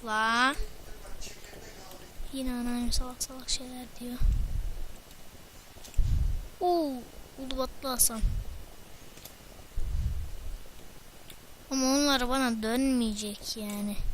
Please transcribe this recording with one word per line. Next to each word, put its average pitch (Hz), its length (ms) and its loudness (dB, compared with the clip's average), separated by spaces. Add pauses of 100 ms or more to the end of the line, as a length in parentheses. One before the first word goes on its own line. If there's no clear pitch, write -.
La. 233 500 4 (1800)
Yine 262 180 -2
anneannem 240 400 0
salak 254 320 0
salak 262 260 -10
şeyler 254 360 -6 (140)
diyor. 240 180 -6 (2500)
Oo, 339 320 6 (480)
Ulubatlı 262 500 -2
Hasan. 233 320 4 (3500)
Ama 269 140 0
onlar 277 440 4
bana 226 340 2
dönmeyecek 226 920 0
yani. 208 400 -4 (160)